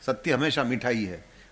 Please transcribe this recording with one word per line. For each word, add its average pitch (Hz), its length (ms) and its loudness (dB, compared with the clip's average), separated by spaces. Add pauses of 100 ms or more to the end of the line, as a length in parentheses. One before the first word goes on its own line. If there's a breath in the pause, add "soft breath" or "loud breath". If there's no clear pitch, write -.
सत्य 135 280 0
हमेशा 143 300 2
मिठाई 120 420 0
है। 90 200 -10 (260 loud breath)